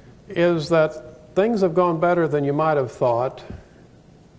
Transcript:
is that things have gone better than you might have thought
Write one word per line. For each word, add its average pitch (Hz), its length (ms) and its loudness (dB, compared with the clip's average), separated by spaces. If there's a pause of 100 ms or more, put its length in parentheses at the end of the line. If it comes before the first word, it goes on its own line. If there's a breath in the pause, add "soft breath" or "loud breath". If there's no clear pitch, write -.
(280 loud breath)
is 170 420 0
that - 640 -2
things 214 260 0
have 175 140 0
gone 175 240 2
better 175 280 2
than 147 160 -2
you 143 100 0
might 156 220 0
have 135 160 -2
thought 127 520 -2 (960 loud breath)